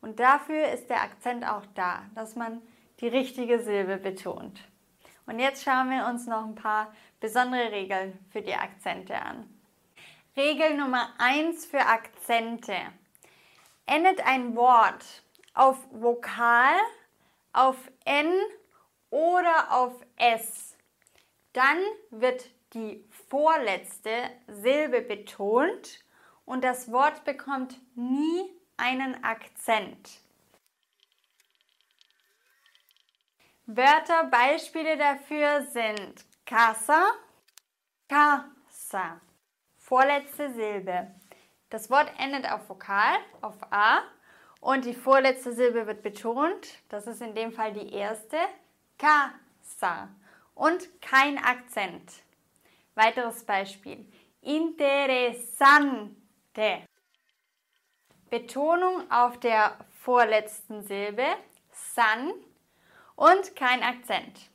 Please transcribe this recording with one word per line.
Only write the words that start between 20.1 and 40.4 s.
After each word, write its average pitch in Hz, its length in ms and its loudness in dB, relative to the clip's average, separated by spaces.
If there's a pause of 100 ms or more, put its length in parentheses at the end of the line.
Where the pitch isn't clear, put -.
S, - 640 -2 (760)
dann 277 260 2 (300)
wird 254 400 -4 (240)
die 220 320 -12 (240)
vorletzte 247 1000 -2 (180)
Silbe 247 540 0
betont 240 1040 -4 (420)
und 254 180 -6
das 247 280 -2
Wort 294 340 0
bekommt 269 540 -8 (160)
nie 302 540 -2 (280)
einen 254 460 -4
Akzent. - 1000 -6 (3500)
Wörter, 311 600 4
Beispiele 311 720 0
dafür 294 720 0
sind 214 580 -6 (200)
casa, 247 640 4 (960)
casa. 262 1120 0 (560)
Vorletzte 285 760 2